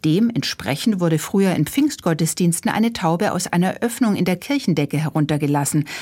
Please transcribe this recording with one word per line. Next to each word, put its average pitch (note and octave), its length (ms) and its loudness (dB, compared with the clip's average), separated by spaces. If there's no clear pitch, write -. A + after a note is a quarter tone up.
Dementsprechend F#3+ 960 0
wurde D#3+ 180 2
früher G3 380 2
in D3+ 100 2
Pfingstgottesdiensten F3 1040 0
eine A3+ 220 0
Taube F3 400 0
aus F#3 160 -4
einer F3 320 0
Öffnung A#3 340 0
in F3+ 100 0
der F3+ 120 0
Kirchendecke D#3 640 -2
heruntergelassen, D3 880 0